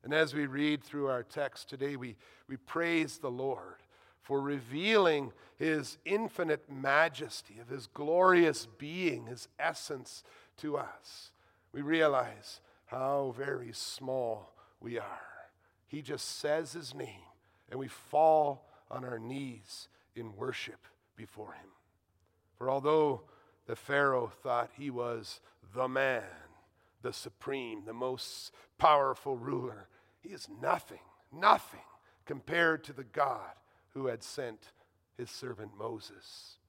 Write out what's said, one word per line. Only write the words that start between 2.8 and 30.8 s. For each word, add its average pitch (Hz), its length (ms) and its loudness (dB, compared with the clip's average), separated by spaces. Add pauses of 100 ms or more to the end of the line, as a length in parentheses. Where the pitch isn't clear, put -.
the 135 140 -4
Lord 123 440 -4 (460)
for 139 200 0
revealing 143 880 4 (260)
his 156 480 0
infinite 175 640 0
majesty, 139 920 2
of 120 80 -18
his 131 180 -10
glorious 170 800 6 (100)
being, 151 480 -2
his 117 220 -12 (100)
essence 147 680 -6 (340)
to 151 200 -4
us. - 540 -12 (400)
We 143 100 -8
realize 143 800 2 (260)
how 135 500 -2
very 131 360 -6
small 120 800 -4 (280)
we 117 160 -6
are. - 520 -10 (380)
He 151 140 -10
just - 380 -8
says 151 340 0
his 143 200 -12
name, 117 300 -12 (460)
and - 100 -8
we 135 80 -8
fall 151 800 4 (240)
on 127 140 -8
our 123 140 -8
knees 120 680 -10 (280)
in 113 200 -12
worship 117 520 -8 (280)
before 107 380 -16
him. - 160 -20 (880)
For 127 120 0
although 139 520 4 (440)
the 117 100 -6
Pharaoh 135 560 2 (120)
thought 120 340 0
he 143 120 -8
was 120 520 -6 (340)
the 127 120 0
man, 127 360 0 (800)
the 123 120 -6
supreme, 117 720 -8
the 110 80 -10
most 127 580 -6 (260)
powerful 139 600 4
ruler, 120 500 -6 (340)
he 170 80 -18
is - 180 -14 (140)
nothing, - 380 0 (320)